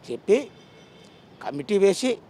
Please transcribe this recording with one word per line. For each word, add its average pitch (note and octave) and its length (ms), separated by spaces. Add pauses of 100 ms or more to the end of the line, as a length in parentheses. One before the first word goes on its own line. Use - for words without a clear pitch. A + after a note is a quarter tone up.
(100)
చెప్పి A3 400 (920)
కమిటీ C#3+ 340
వేసి G3 400 (120)